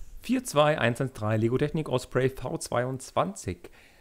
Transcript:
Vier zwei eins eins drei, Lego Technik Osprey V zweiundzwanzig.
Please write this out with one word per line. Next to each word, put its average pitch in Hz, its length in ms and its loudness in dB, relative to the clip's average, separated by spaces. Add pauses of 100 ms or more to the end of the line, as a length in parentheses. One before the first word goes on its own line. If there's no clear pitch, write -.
(200)
Vier 254 240 0
zwei 151 340 4
eins 120 220 2
eins 135 140 -2
drei, 107 240 0
Lego 113 180 2
Technik 147 320 0
Osprey 127 400 2
V 131 300 -6
zweiundzwanzig. 127 1120 -4 (300)